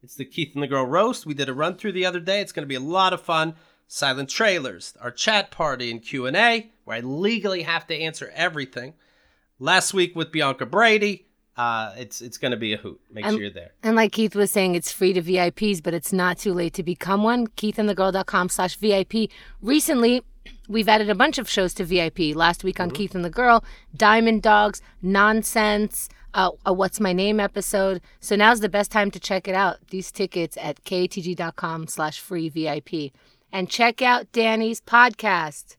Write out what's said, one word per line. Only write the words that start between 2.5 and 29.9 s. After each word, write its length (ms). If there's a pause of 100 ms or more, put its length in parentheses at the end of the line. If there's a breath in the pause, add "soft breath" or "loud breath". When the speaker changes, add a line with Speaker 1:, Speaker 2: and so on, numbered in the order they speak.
Speaker 1:
gonna 140
be 100
a 40
lot 320
of 80
fun. 360 (360 soft breath)
Silent 380
trailers, 680
our 100
chat 400
party 400
and 100
Q 240
and 120
A, 340 (140)
where 120
I 40
legally 640
have 260
to 60
answer 420
everything. 580 (640)
Last 340
week 220
with 160
Bianca 340
Brady, 600 (300)
uh, 400
it's, 260
it's 160
gonna 180
be 160
a 40
hoot. 240 (120)
Make 120
Speaker 2:
And 100
Speaker 1:
sure 80
you're 80
there. 220 (100)
Speaker 2:
and 140
like 160
Keith 240
was 160
saying, 240
it's 160
free 200
to 80
V 200
I 100
Ps, 300
but 120
it's 200
not 260
too 160
late 200
to 100
become 400
one. 240
keithandthegirl 640
dot 140
com 220
slash 280
V 180
I 80
P. 260 (320 loud breath)
Recently, 640 (480)
we've 180
added 220
a 40
bunch 240
of 120
shows 240
to 100
V 160
I 100
P. 220
Last 320
week 160
on 80
Speaker 1:
Mm-hmm. 80
Speaker 2:
Keith 180
and 100
the 60
Girl, 320 (320 loud breath)
Diamond 480
Dogs, 380 (220 soft breath)
Nonsense, 1040 (240 soft breath)
uh, 180 (140)
a 80
What's 280
My 120
Name 280
episode. 600 (200 soft breath)
So 160
now's 240
the 80
best 220
time 200
to 100
check 280
it 60
out. 240 (120)